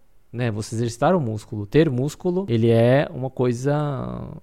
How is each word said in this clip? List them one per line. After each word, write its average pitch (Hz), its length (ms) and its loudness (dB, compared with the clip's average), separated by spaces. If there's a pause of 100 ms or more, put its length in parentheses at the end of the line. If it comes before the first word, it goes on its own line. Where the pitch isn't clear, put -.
(320)
né, 117 180 -4
você 110 240 -8
exercitar 120 420 0
o 170 40 0
músculo, 110 460 -6
ter 156 240 4
músculo, 175 580 -2
ele 117 220 2
é 120 420 4
uma 127 180 -8
coisa 127 440 -2 (680)